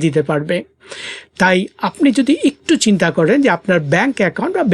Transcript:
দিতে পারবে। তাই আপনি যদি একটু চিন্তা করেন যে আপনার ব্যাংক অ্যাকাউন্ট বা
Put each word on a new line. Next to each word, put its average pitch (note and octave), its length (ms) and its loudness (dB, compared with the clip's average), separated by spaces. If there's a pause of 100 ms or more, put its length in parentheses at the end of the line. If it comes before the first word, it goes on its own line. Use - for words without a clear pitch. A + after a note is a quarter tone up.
দিতে D3+ 240 0
পারবে। D#3 280 -2 (840)
তাই F#3 160 4 (300)
আপনি C#4+ 220 2 (100)
যদি C#4 140 2 (160)
একটু - 240 -2 (120)
চিন্তা F#3 320 2
করেন F3+ 280 2
যে A#3 120 4
আপনার F3+ 220 0 (140)
ব্যাংক A#3 200 0 (100)
অ্যাকাউন্ট A3 340 -4
বা F4 60 0 (100)